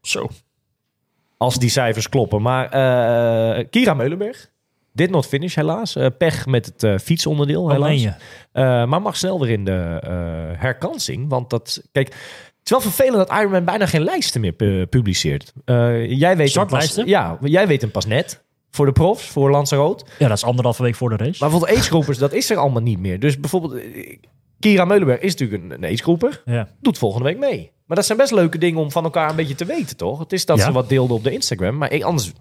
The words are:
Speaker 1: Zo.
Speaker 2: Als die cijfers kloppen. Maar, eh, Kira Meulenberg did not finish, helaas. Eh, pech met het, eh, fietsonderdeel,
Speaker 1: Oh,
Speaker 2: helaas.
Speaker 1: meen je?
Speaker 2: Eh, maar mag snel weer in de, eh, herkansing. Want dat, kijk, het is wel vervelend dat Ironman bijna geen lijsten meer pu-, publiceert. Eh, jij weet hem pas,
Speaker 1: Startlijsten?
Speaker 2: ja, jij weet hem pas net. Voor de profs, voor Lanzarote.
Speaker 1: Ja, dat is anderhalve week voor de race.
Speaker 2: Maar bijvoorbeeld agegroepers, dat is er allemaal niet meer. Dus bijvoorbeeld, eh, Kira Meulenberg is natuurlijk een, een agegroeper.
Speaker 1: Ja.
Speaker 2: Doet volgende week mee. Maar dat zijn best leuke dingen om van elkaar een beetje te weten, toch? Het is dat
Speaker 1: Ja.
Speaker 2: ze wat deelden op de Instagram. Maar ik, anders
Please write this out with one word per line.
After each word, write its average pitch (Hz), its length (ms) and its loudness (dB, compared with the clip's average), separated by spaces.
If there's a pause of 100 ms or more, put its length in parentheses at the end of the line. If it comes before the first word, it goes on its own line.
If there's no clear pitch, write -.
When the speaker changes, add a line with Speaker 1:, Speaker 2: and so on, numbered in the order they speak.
Speaker 1:
Zo. - 260 -4 (1080)
Speaker 2:
Als 123 220 0
die 123 100 2
cijfers 113 400 0
kloppen. 110 320 0
Maar, 127 280 0
eh, 117 1000 2
Kira 226 240 2
Meulenberg 170 560 -4 (440)
did 165 160 0
not 170 180 2
finish, 156 280 -4
helaas. 165 400 -2
Eh, 131 100 0 (120)
pech - 280 0
met 127 200 0
het, - 180 -14
eh, 101 140 4
fietsonderdeel, 151 680 0
Speaker 1:
Oh, 160 80 0
Speaker 2:
helaas. 143 180 2
Speaker 1:
meen 147 100 2
je? 107 140 0 (380)
Speaker 2:
Eh, 123 340 2
maar 151 160 0
mag 202 160 -4
snel 180 220 -2
weer 131 100 0
in 101 160 0
de, 90 380 -2
eh, - 80 -8 (500)
herkansing. 139 680 -4
Want 127 200 -2
dat, - 320 -6 (100)
kijk, 135 160 0
het - 80 -16 (480)
is - 80 -2
wel 247 100 4
vervelend 214 460 2
dat - 120 0
Ironman 190 260 2
bijna 196 200 0
geen 156 180 2
lijsten 285 380 -2
meer 95 100 0
pu-, 95 340 0
publiceert. 107 680 0 (120)
Eh, 123 100 2 (360)
jij 165 260 2
weet - 0 -
hem - 0 -
pas, 147 120 4
Speaker 1:
Startlijsten? 160 580 0
Speaker 2:
ja, 120 340 2
jij 165 260 4
weet 143 140 2
hem 110 100 -4
pas 98 140 -4
net. 113 380 -4 (280)
Voor 147 140 2
de 139 60 4
profs, 170 360 2
voor 139 240 2
Lanzarote. 143 540 2 (140)
Speaker 1:
Ja, 143 80 4
dat 107 100 2
is - 60 -4
anderhalve 123 400 0
week 120 120 2
voor 123 140 -2
de 110 60 -2
race. 113 240 -2
Speaker 2:
Maar 147 100 0
bijvoorbeeld 180 300 2
agegroepers, 151 380 0
dat 135 160 0
is - 160 -2
er 214 80 0
allemaal 131 240 0
niet 113 180 0
meer. 95 200 -4
Dus 139 200 0
bijvoorbeeld, 156 340 -4
eh, - 440 -14 (420)
Kira 196 260 4
Meulenberg 170 340 4
is 190 160 0
natuurlijk 104 280 -4
een, 87 80 -14 (120)
een 87 100 -2
agegroeper. 170 520 0
Speaker 1:
Ja. 120 220 -2 (140)
Speaker 2:
Doet 233 160 0
volgende 117 300 0
week 175 120 -4
mee. 214 320 -4 (140)
Maar 170 120 -4
dat 202 80 2
zijn 220 120 -2
best 262 140 4
leuke 175 260 2
dingen 165 240 0
om 147 100 -4
van 165 120 -2
elkaar 160 260 0
een 156 60 -4
beetje 151 200 -2
te 170 100 -6
weten, 269 320 -6
toch? 107 220 -6
Het 160 140 -12
is 185 120 -2
dat 156 120 2
Speaker 1:
Ja. 101 60 4
Speaker 2:
ze 123 80 2
wat 127 180 0
deelden 127 260 2
op 110 80 -4
de 131 80 0
Instagram. 101 460 -2
Maar 151 140 -2
ik, 139 120 -2
anders 104 380 -2